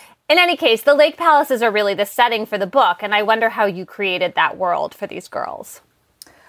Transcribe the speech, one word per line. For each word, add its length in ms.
In 100
any 180
case, 260
the 120
Lake 220
Palaces 460
are 80
really 240
the 100
setting 400
for 140
the 80
book, 360
and 120
I 80
wonder 260
how 160
you 220
created 480
that 240
world 360
for 120
these 220
girls. 520